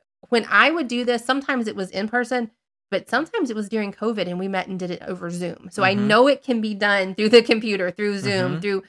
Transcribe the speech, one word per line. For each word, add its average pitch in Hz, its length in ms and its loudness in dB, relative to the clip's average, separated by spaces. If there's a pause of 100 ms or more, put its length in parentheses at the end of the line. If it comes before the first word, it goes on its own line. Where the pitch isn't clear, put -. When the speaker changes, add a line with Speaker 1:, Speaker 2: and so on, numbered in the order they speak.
(280)
Speaker 1:
when 233 200 0
I 226 220 4
would 320 160 -2
do 240 180 -4
this, 240 200 0
sometimes 269 420 -2
it 208 80 -6
was 190 160 -6
in 202 180 -4
person, 247 440 -2 (400)
but - 180 -4
sometimes 302 400 -2
it 214 60 -6
was 208 120 -6
during 208 240 -4
covid 214 360 -4
and 180 100 -4
we 190 100 -4
met 185 200 -4
and 190 100 -8
did 180 120 -6
it - 160 -8
over 180 240 -8
Zoom. 175 420 -8
So 202 100 -4
I 190 120 4
Speaker 2:
Mm-hmm. 208 120 0
Speaker 1:
know 233 220 6
it 277 160 2
can 233 160 0
be 214 140 -2
done 196 420 0
through 214 140 2
the 233 120 10
computer, 214 480 -2
through 202 280 -4
Zoom, 190 340 -2
Speaker 2:
Mm-hmm. 165 80 -6
Speaker 1:
through 196 280 -4